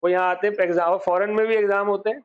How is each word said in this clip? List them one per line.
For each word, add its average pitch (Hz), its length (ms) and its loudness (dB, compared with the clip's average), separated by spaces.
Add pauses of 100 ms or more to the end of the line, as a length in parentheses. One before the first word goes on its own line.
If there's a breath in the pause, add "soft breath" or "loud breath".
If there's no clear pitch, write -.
वो 175 60 4
यहाँ 180 200 2
आते 180 160 -2
हैं, 208 80 0
एग्जाम, 175 440 0
foreign 190 320 0
में 220 160 0
भी 226 80 0
exam 202 320 0
होते 202 240 -2
हैं 277 140 -6